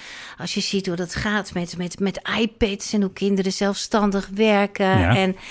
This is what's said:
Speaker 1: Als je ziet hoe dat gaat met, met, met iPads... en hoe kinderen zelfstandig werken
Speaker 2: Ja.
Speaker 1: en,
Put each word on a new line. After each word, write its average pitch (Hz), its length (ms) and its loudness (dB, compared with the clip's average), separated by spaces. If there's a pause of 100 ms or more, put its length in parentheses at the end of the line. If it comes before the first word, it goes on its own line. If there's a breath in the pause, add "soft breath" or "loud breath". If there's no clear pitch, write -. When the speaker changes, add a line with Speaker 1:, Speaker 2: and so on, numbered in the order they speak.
(380 loud breath)
Speaker 1:
Als 175 160 -6
je 208 60 -2
ziet 190 260 -2
hoe 175 100 -2
dat 175 180 -6
gaat 208 400 -2
met, 175 220 -4
met, 175 220 -6
met 190 220 -2 (200)
iPads... 214 520 -2
en 208 100 2
hoe 190 100 0
kinderen 190 400 0
zelfstandig 196 840 0
werken 202 640 4
Speaker 2:
Ja. 87 180 4
Speaker 1:
en, 190 200 2 (140)